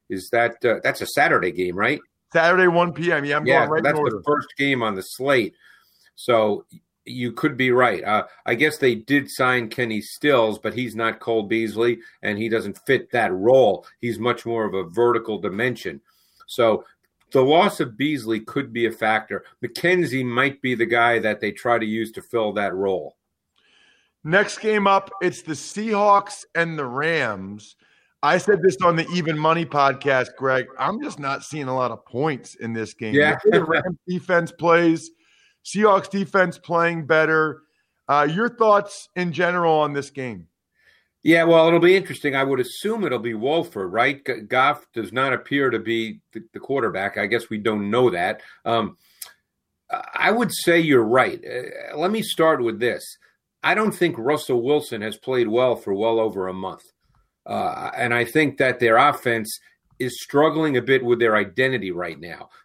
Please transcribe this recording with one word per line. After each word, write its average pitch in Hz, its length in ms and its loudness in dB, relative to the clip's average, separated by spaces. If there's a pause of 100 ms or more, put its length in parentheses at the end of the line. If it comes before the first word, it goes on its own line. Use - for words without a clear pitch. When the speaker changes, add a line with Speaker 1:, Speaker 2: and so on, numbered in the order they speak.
Speaker 1:
is 95 220 -8
that, 117 340 0
uh, 113 180 2
that's 131 180 -2
a 101 60 -6
Saturday 139 460 0
game, 90 240 -4
right? 123 240 -2 (300)
Speaker 2:
Saturday, 175 360 4
one 170 260 2
P 165 180 -2
M. 147 140 0
Yeah, 143 120 0
I'm - 100 -2
Speaker 1:
Yeah, 135 180 4
Speaker 2:
going - 40 -4
right 156 100 0
Speaker 1:
so - 40 -4
that's 151 140 2
Speaker 2:
in 151 60 0
order. 113 140 -2
Speaker 1:
the 92 60 -12
first 147 320 -2
game 139 280 0
on 107 100 -2
the 95 80 -6
slate. 127 540 -2 (600)
So 110 500 2 (400)
you 123 260 -6
could 139 260 -2
be 127 140 2
right. 120 320 2
Uh, 104 220 0 (200)
I 117 80 0
guess 147 240 0
they 127 160 4
did 135 380 -2
sign 127 360 0
Kenny 110 320 -4
Stills, 113 600 0
but 104 160 -6
he's 117 200 -6
not 113 240 -4
Cole 113 240 -2
Beasley, 113 560 -2 (220)
and 101 160 -4
he 113 100 -4
doesn't 101 380 -4
fit 123 260 0
that 110 220 0
role. 107 500 4 (160)
He's 117 200 -6
much 117 260 -4
more 117 180 -4
of 95 120 -4
a 95 80 -4
vertical 113 560 0
dimension. 98 600 -6 (440)
So 113 380 0 (480)
the 139 100 4
loss 175 380 4
of 123 180 -6
Beasley 117 440 -4
could 117 300 -8
be 117 140 -2
a 110 60 0
factor. 110 520 -4 (220)
McKenzie 156 580 -2
might 127 380 -2
be 127 140 -2
the 113 100 0
guy 117 320 2
that 107 220 -2
they 104 120 -4
try 117 280 0
to 110 60 -4
use 110 260 -4
to - 100 -14
fill 107 320 -2
that 98 220 -4
role. 95 420 -4 (1040)
Speaker 2:
Next 196 360 0
game 214 260 0
up, 196 240 2 (120)
it's 180 200 -4
the 156 120 -8
Seahawks 202 1000 0
and 165 240 -2
the 143 80 -4
Rams. 120 880 -4 (460)
I 156 160 4
said 196 240 2
this 185 220 4
on 170 140 4
the 165 160 -2
Even 160 260 -2
Money 160 260 2
podcast, 139 720 2
Greg. 127 320 0 (100)
I'm 190 240 -4
just 285 180 -12
not 139 240 -6
seeing 143 260 -8
a 131 60 -2
lot 127 160 -2
of 110 140 -14
points 131 500 -6
in 113 180 -8
this 110 200 -6
game. 110 220 -6
Speaker 1:
Yeah. 147 300 2
Speaker 2:
The 214 180 4
Rams 160 420 -2
defense 175 460 0
plays, 165 580 2 (540)
Seahawks 196 460 2
defense 185 480 0
playing 170 480 -2
better. 156 560 2 (480)
Uh, 147 200 4
your 208 200 -2
thoughts 208 640 2
in 180 160 -4
general 175 420 0
on 151 200 2
this 139 160 -6
game? 113 380 -10 (760)
Speaker 1:
Yeah, 165 220 6
well, 165 220 8
it'll 170 120 6
be 180 160 6
interesting. 147 400 -2
I 135 80 0
would 139 160 0
assume 208 460 -4
it'll 127 140 -2
be 113 160 -6
Wolford, 110 580 -4
right? 135 320 -2
G-, 120 160 -6
Goff 131 520 0
does 104 200 -8
not 131 180 0
appear 135 380 -2
to 113 100 -2
be 113 400 -4 (140)
the, 110 180 -14
the 104 80 -16
quarterback. 101 580 -4
I 104 80 -2
guess 113 240 -4
we 110 80 -6
don't 104 320 -4
know 120 200 4
that. 92 320 -4 (240)
Um, 110 320 -2 (1160)
I 175 180 0
would 226 200 0
say 170 300 2
you're 139 220 4
right. 110 380 2
Uh, - 560 -12
let 175 140 -2
me 220 100 -2
start 160 400 2
with 113 200 -2
this. 113 360 -4 (460)
I 170 120 2
don't 214 180 0
think 170 240 0
Russell 127 440 -2
Wilson 135 400 -2
has 107 160 -8
played 127 300 0
well 120 300 2
for 101 160 -4
well 113 260 0
over 98 280 -2
a 92 60 -6
month. 92 300 -10 (640)
Uh, 95 520 -6
and 120 160 -2
I 120 120 0
think 147 320 0
that 127 220 0
their 113 180 4
offense 120 640 0 (380)
is 127 240 -8
struggling 151 560 2
a 120 40 2
bit 131 220 2
with 120 160 2
their 110 160 4
identity 104 560 0
right 85 280 -8
now 80 300 -16 (160)